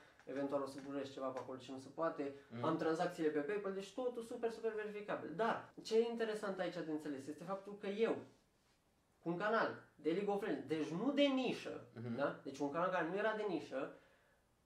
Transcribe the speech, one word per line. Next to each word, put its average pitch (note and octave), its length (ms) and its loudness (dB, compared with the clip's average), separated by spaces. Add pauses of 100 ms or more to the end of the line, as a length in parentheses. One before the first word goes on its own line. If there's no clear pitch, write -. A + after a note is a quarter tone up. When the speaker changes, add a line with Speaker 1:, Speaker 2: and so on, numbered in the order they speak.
(240)
Speaker 1:
eventual C#3 380 0
o C3+ 40 -2
să C3+ 200 -8
blurez C#3 260 -4
ceva C3 140 -4
pe C3 120 -4
acolo B2+ 200 -6
ce C3 140 -12
nu C3 60 -8
se C3 100 -12
poate. D3+ 460 0 (160)
Speaker 2:
Mhm. A#2 140 -4
Speaker 1:
Am D#3+ 120 4
tranzacțiile D#3+ 540 2
pe D3 80 2
PayPal, G3 340 0
deci F#3+ 220 -6
totul A#3+ 280 0
super, A3+ 280 -2
super A3 240 -2
verificabil. G#3 600 -4
Dar - 360 2 (100)
ce A3 160 2
e A#3 120 6
interesant G#3+ 480 -2
aici F3 160 0
de D#3+ 160 -4
înțeles D3+ 360 -2
este D#3 180 -6
faptul G3 340 -6
că - 80 -8
eu, G#3 300 2 (1040)
cu E3 60 -4
un E3+ 100 2
canal G3+ 460 2 (100)
de D3+ 160 0
League G3 240 2
of G3+ 80 0
Legends, F3+ 240 0
deci D#3 220 0
nu G3+ 240 2
de C#4 100 6
nișă, C4 720 2
Speaker 2:
Mhm. A2+ 220 -4
Speaker 1:
da? C#3+ 280 0
Deci C3+ 140 -6
un C#3+ 140 2
canal F3 180 2
care F3 180 2
nu F3+ 80 0
era G#3+ 200 2
de G#3 120 0
nișă, D3 460 -2 (720)